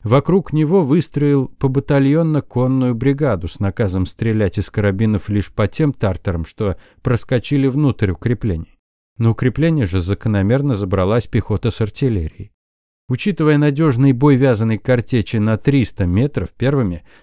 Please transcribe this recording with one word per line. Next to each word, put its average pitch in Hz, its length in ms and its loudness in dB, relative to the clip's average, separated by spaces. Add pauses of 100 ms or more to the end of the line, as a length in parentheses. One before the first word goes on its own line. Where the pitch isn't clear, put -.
Вокруг 143 480 0
него 156 320 2
выстроил 143 640 0
побатальонно 139 920 0
конную 127 520 0
бригаду 127 540 -2
с - 100 -10
наказом 95 480 -2
стрелять 107 520 -2
из 101 120 -4
карабинов 104 600 0
лишь 104 200 -2
по 107 160 -2
тем 147 260 0
тартарам, 90 520 -4
что 98 320 -6 (260)
проскочили 127 640 0
внутрь 127 460 0
укреплений. 104 680 -4 (380)
На 113 140 2
укрепление 135 560 0
же 90 140 -2
закономерно 104 760 0
забралась 98 520 0
пехота 110 440 -2
с - 100 -12
артиллерией. 104 720 -4 (560)
Учитывая 151 480 0
надежный 143 560 2
бой 135 240 4
вязаной 113 420 2
картечи 120 600 -2
на 107 180 2
триста 123 500 0
метров, 92 440 0
первыми 117 540 -2 (180)